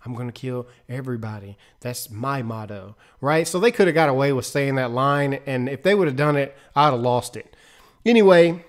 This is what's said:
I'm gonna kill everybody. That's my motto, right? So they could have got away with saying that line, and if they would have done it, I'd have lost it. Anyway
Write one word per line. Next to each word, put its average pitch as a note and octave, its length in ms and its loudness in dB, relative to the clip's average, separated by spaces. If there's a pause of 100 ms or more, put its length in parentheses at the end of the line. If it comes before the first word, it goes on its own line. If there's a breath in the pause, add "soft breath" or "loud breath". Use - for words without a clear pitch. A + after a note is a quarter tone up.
I'm B2 100 -12
gonna A#2+ 180 -10
kill B2 340 -10 (220 soft breath)
everybody. A2 680 -10 (240 soft breath)
That's - 300 -12
my B2+ 320 -6
motto, G#2+ 540 -12 (240 soft breath)
right? D#3+ 260 0
So F3+ 120 -4
they A3 120 4
could G#3+ 160 2
have E3+ 80 2
got D#3+ 140 4
away C#3 240 0
with B2+ 140 -4
saying C#3 300 -2
that B2+ 140 -2
line, C#3 440 0 (120)
and B2+ 220 -4
if B2+ 140 -8
they F#3+ 120 2
would F#3+ 140 2
have C3 80 -4
done D3 200 0
it, C#3 200 -2 (180 soft breath)
I'd D3 160 4
have B2 100 0
lost B2 360 -2
it. - 180 -18 (500 soft breath)
Anyway F3+ 640 6